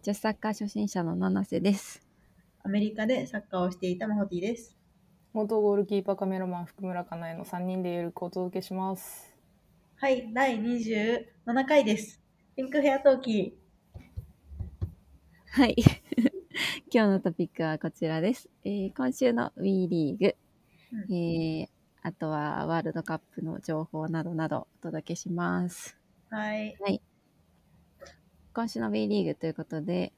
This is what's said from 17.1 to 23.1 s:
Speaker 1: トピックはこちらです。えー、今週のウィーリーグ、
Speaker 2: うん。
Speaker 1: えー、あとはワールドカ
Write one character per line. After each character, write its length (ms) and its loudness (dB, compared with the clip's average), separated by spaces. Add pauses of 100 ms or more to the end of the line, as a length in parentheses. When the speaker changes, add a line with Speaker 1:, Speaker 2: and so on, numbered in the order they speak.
Speaker 1:
ト 120 0
ピ 180 0
ッ 60 -20
ク 60 -2
は 160 -2
こ 100 -4
ち 160 -4
ら 160 0
で 140 2
す。 160 -20 (120)
え 60 -4
ー、 240 -4
今 180 -2
週 220 2
の 220 -2
ウ 80 -6
ィ 240 2
ー 20 -2
リ 240 0
ー 60 -6
グ、 160 4 (580)
Speaker 2:
う 40 -6 (140)
ん。 20 0
Speaker 1:
え 520 0
ー、 40 -20 (340)
あ 100 -6
と 160 -6
は 380 -4
ワ 120 0
ー 40 -4
ル 100 -4
ド 100 -4
カ 120 -6